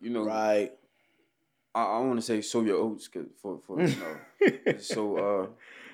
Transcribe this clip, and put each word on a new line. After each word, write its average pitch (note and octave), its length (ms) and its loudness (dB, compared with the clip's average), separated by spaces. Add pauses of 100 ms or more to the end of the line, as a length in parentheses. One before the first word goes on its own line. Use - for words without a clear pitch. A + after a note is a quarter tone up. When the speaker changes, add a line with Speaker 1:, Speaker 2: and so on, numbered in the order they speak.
Speaker 1:
you A#2 100 -8
know, A#2 140 0
Speaker 2:
Right. G#2+ 480 2 (1000)
Speaker 1:
I, A#2 100 2
I G#2 160 0
wanna B2 220 0
say A2 180 0
sow A2+ 220 0
your G#2 160 2
oats A2 300 -2
'cause - 180 -10 (140)
for, F#2 260 -8
for, G2+ 140 -4
you F3+ 60 6
Speaker 2:
<laughs> C3+ 100 2
Speaker 1:
know, D#2+ 200 -8 (240)
it's - 480 2
so, G#2 280 -2
uh, G2 300 0 (480)